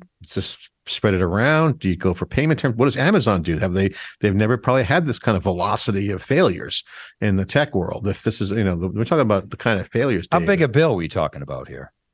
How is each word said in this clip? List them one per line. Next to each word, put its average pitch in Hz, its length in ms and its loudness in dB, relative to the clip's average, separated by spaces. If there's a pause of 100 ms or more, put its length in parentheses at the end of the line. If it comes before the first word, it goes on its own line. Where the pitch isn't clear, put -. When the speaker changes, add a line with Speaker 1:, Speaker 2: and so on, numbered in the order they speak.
(240)
Speaker 1:
just - 340 -8 (300)
spread - 260 0
it 92 80 2
around? 135 580 2
Do 95 100 0
you 90 60 0
go 90 180 0
for 87 120 -4
payment 151 340 0
terms? 123 160 -2
What 120 100 2
does 135 120 0
Amazon 127 440 2
do? 82 160 -2
Have 90 160 -2
they, 95 180 2 (280)
they've 101 160 2
never 107 220 2
probably 127 260 2
had 160 220 0
this 127 140 -2
kind 113 160 2
of - 80 -2
velocity 101 680 -2
of 92 100 -6
failures 135 640 0 (380)
in 101 160 2
the 95 80 0
tech 143 280 0
world. 92 340 -2
If 98 160 -4
this - 180 -2
is, 98 100 -4
you 107 120 0
know, 92 120 2
the, 87 120 -4
we're 101 160 -2
talking 156 180 2
about 104 280 0
the - 80 -12
kind 110 220 0
of 85 100 -8
failures, 113 420 0
Speaker 2:
How 170 80 4
Speaker 1:
Dave. 165 80 0
Speaker 2:
big 190 140 2
a 151 60 4
bill 143 240 4
are 107 40 0
we 85 120 -4
talking 73 340 -4
about 67 260 -10
here? 67 240 -16 (220)